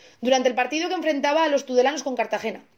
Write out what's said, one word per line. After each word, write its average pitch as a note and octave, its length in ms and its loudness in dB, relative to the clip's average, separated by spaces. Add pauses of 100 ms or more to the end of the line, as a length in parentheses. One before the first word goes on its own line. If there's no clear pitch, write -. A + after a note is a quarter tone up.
(200)
durante B3+ 300 2
el A#3 40 -2
partido D4+ 340 -2
que F4+ 60 -4
enfrentaba D4+ 480 0
a D#4 60 2
los C#4+ 180 0
tudelanos C4 380 2
con C4 100 -4
Cartagena. G#3+ 500 -4 (140)